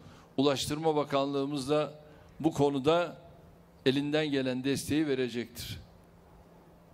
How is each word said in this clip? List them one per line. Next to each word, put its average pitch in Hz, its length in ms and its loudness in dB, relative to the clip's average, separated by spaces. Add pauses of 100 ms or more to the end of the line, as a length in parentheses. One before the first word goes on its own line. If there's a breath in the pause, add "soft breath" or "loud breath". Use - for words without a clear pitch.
(360 loud breath)
Ulaştırma 147 600 0
Bakanlığımız 139 760 -2
da 151 240 0 (460 loud breath)
bu 156 120 2
konuda 143 640 2 (680)
elinden 147 400 2
gelen 131 380 0
desteği 139 420 0
verecektir. 123 760 -4 (1120)